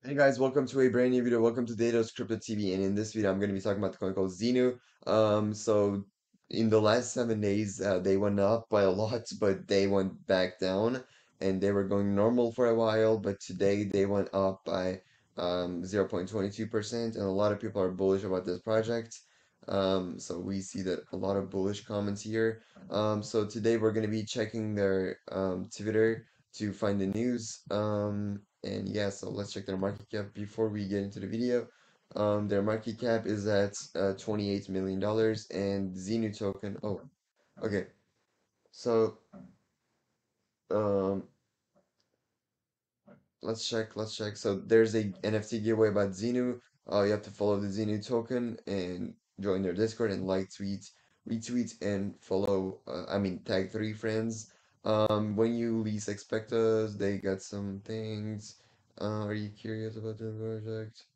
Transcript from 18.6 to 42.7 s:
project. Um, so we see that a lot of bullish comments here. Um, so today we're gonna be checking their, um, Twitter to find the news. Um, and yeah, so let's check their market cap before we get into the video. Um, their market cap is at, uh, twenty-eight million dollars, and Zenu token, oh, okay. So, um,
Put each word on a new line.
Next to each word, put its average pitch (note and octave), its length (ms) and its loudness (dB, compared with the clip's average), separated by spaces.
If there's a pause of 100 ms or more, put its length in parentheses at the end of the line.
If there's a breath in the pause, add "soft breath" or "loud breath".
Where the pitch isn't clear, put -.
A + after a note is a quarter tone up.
project. A2+ 600 -2 (480 soft breath)
Um, F#2+ 500 0
so - 200 -8
we G2 240 -4
see - 180 -8
that F#2 200 -2 (120)
a G2 40 -6
lot G2 200 0
of F#2 140 -2
bullish G2 340 -2
comments G#2 380 -4
here. A2 400 -2 (260 loud breath)
Um, G#2+ 340 0
so G#2+ 220 0
today A2 320 2
we're A2 160 4
gonna G#2+ 160 0
be G#2+ 160 -2
checking G#2+ 500 -4
their, F#2+ 440 2 (120)
um, F#2+ 460 -2
Twitter A2 480 2 (300 soft breath)
to G#2 180 -4
find G2+ 260 0
the F#2+ 100 0
news. A2+ 520 -2 (100)
Um, G#2 720 -2 (220)
and G2+ 280 -6
yeah, G#2 180 0
so G2 220 -8
let's G#2 240 -6
check G2 100 -8
their F#2+ 140 -4
market G2+ 320 -4
cap G#2 240 -6
before G#2 340 -2
we G#2 180 -4
get G2 160 -2
into G2+ 160 -8
the G2 80 -8
video. A#2+ 400 0 (480 soft breath)
Um, G#2 320 2
their G2+ 140 2
market A2 380 -2
cap A2+ 260 0
is G2+ 220 -2
at, G2+ 280 2 (200)
uh, F#2+ 240 0
twenty-eight G2+ 500 -2
million F#2+ 320 -2
dollars, A2 500 2
and G2 460 -2
Zenu G#2 400 -2
token, G2+ 460 -6
oh, G2 180 -4 (640)
okay. G2+ 220 -2 (840)
So, A2+ 460 2 (1500)
um, G2 520 0 (2250)